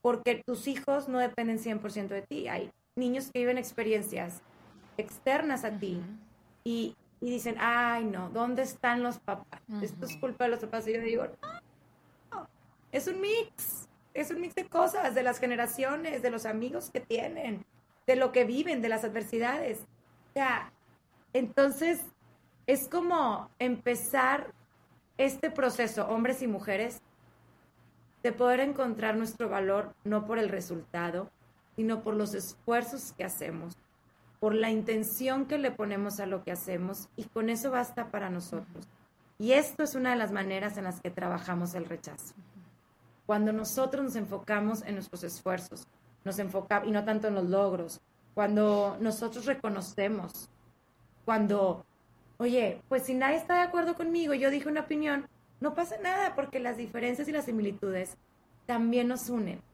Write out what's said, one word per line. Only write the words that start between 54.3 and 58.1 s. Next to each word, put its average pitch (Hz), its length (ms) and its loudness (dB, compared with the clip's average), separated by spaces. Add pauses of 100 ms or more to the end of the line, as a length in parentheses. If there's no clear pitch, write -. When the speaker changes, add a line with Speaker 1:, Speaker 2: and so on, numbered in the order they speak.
Speaker 1:
yo 269 160 4
dije 285 180 -2
una 302 140 0
opinión", 302 440 0 (340)
no 294 140 0
pasa 339 280 -2
nada, 370 320 2
porque 277 240 -2
las 240 180 -2
diferencias 240 520 -4
y 311 40 -2
las 294 120 0
similitudes 202 720 -2 (500)